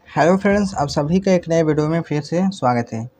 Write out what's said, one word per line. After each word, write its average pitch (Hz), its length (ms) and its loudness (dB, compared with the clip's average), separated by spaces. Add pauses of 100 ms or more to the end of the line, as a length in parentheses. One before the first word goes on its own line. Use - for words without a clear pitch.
(140)
हेलो 160 240 4
फ्रेंड्स, 202 380 0
आप 143 120 -2
सभी 156 320 0
का 190 120 0
एक 175 180 0
नए 165 140 2
वीडियो 151 260 0
में 165 120 -2
फिर 151 200 -4
से 160 280 -4
स्वागत 123 440 -2
है। 113 120 -6 (140)